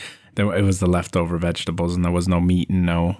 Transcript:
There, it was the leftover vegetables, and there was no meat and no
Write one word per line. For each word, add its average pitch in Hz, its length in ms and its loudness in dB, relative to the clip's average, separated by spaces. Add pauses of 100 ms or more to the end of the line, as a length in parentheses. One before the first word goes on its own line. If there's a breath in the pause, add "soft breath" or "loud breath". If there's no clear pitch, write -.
(340 loud breath)
There, 101 220 0
it 101 60 2
was 95 160 2
the 92 80 0
leftover 87 500 0
vegetables, 87 600 -4
and 90 80 0
there 87 80 0
was 87 160 0
no 90 120 2
meat 90 300 2
and 90 160 2
no 85 340 0